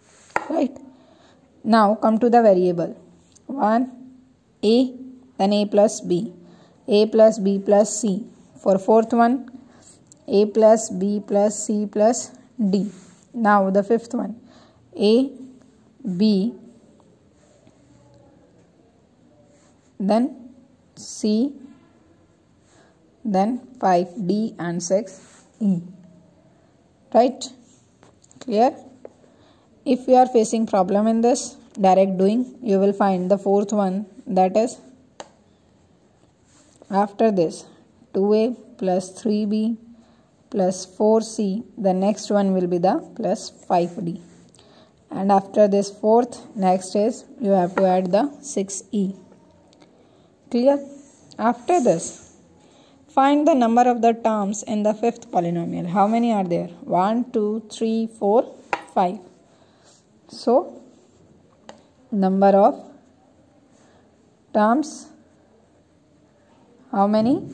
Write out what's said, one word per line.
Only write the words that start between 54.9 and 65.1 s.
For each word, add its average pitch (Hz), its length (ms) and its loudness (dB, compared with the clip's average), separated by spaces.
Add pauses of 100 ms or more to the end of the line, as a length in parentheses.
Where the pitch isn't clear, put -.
fifth 233 380 -6
polynomial. 170 560 -4
How 196 200 2
many 233 260 0
are 202 100 -2
there? 170 240 -4 (140)
One, 214 500 -2
two, 220 400 -2
three, 226 360 -4 (120)
four, 208 340 0 (400)
five. 196 260 0 (1080)
So, - 540 -2 (1300)
number 196 360 2
of 196 440 2 (1600)
terms, 226 540 0 (1800)